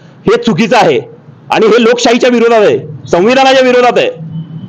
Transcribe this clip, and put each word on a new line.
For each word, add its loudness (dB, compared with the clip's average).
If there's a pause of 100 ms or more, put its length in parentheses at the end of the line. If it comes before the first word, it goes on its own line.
(260)
हे 0
चुकीचं 0
आहे 2 (500)
आणि 0
हे 2
लोकशाहीच्या 0
विरोधात 2
आहे, 2 (300)
संविधानाच्या 2
विरोधात 2
आहे. 0 (580)